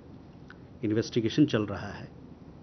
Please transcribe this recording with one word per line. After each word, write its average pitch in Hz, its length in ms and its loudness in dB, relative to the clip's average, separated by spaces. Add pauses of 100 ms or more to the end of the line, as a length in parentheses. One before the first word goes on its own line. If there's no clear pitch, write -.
(840)
investigation 113 640 4
चल 120 160 4
रहा 101 300 -4
है, - 180 -12 (540)